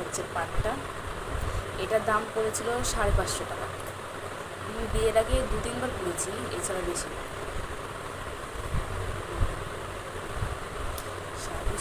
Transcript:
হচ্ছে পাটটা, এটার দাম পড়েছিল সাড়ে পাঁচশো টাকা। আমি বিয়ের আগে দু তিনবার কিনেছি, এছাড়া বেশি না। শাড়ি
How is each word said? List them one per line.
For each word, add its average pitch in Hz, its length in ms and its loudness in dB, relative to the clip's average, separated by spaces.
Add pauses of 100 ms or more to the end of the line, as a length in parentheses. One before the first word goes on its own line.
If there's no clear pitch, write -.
হচ্ছে - 180 -4 (140)
পাটটা, 175 380 2 (1120)
এটার 214 260 4
দাম 214 120 6 (120)
পড়েছিল 220 340 2 (240)
সাড়ে 233 260 4
পাঁচশো - 320 2
টাকা। - 160 -4 (1000)
আমি 220 240 -2
বিয়ের 220 300 6
আগে 254 120 2 (160)
দু - 140 2
তিনবার 247 320 0
কিনেছি, - 340 -2 (260)
এছাড়া 185 320 0
বেশি 175 260 0
না। - 80 -6 (4000)
শাড়ি - 360 0